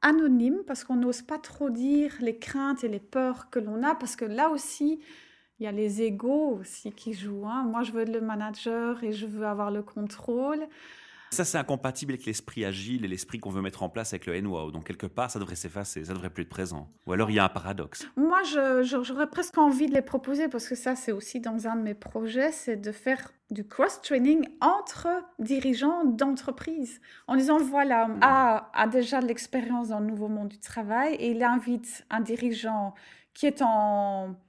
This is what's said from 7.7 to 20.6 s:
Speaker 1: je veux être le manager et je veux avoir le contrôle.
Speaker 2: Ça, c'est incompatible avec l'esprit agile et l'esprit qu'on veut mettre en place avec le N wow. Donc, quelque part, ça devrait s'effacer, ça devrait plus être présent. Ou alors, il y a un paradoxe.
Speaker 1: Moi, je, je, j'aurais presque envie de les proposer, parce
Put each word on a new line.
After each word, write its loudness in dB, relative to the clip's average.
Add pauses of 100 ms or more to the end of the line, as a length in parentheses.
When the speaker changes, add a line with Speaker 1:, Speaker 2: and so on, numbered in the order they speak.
Speaker 1:
je -4
veux 0
être -2
le -2
manager -4
et -2
je -4
veux -4
avoir -2
le -2
contrôle. -4 (680)
Speaker 2:
Ça, 2
c'est 0
incompatible -2
avec -6
l'esprit -6
agile -4
et -2
l'esprit -8
qu'on -8
veut -2
mettre -4
en -4
place -6
avec -8
le -2
N -2
wow. -4
Donc, -10
quelque -8
part, -4
ça -8
devrait -8
s'effacer, -8
ça -8
devrait -6
plus -6
être -6
présent. -8 (180)
Ou -2
alors, 2
il 0
y 6
a 8
un 6
paradoxe. -6 (100)
Speaker 1:
Moi, 4
je, 2
je, -2
j'aurais -2
presque -4
envie 6
de 2
les 4
proposer, -2
parce -6